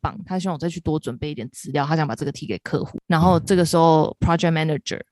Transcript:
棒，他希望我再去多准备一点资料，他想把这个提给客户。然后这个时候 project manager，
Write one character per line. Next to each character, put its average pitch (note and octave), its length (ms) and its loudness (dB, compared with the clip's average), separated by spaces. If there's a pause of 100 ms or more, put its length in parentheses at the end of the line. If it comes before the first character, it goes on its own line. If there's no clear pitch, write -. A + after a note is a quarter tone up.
棒， - 260 -6
他 F#3 100 -6
希 F3+ 120 -4
望 E3+ 80 -4
我 - 20 -10
再 E3 100 -4
去 E3+ 120 -8
多 D#3 180 -2
准 B2 180 -8
备 D3+ 140 -8
一 D3 40 -10
点 A#2 180 -10
资 - 180 -14
料， C#3 160 -2
他 D#3+ 100 0
想 D#3 80 2
把 C3+ 80 -4
这 - 120 -6
个 C#3 80 -4
提 - 120 -14
给 F#2+ 140 -6
客 - 240 -6
户。 - 240 -10
然 E3 140 2
后 F3 180 6
这 G3 160 0
个 F3 100 4
时 D#3+ 120 2
候 D#3+ 420 4
project E3+ 320 2
manager， D#3 500 -2 (120)